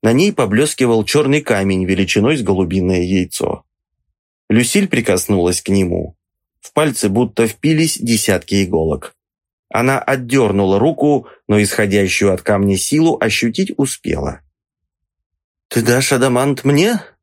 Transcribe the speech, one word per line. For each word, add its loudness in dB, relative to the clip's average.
На 2
ней 2
поблескивал 0
чёрный 0
камень 0
величиной 0
с -4
голубиное 0
яйцо. -2
Люсиль 2
прикоснулась 0
к -10
нему. -2
В -20
пальцы 0
будто 0
впились -2
десятки 0
иголок. -4
Она 0
отдёрнула 0
руку, 0
но 2
исходящую 0
от -8
камня 0
силу 0
ощутить -2
успела. -6
«Ты -2
дашь 2
адамант 0
мне?» 2